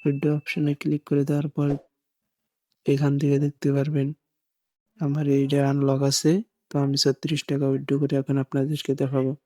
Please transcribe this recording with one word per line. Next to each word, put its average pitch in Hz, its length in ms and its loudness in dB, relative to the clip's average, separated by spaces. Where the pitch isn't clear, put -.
উইথড্র 143 220 -2
অপশনে 147 420 -2
ক্লিক 151 280 -2
করে 143 200 2
দেওয়ার 147 280 0
পর 143 120 0
এখান 143 340 2
থেকে 143 240 2
দেখতে 143 320 -2
পারবেন 139 320 0
আমার 147 240 0
এইটা 139 200 2
আনলক 139 300 0
আছে, 151 220 2
তো - 60 -14
আমি 139 200 0
ছত্রিশ 143 360 0
টাকা 139 220 0
উইথড্র 139 280 -4
করে 139 200 0
এখন 139 240 -2
আপনাদেরকে 139 560 -2
দেখাবো। 135 300 0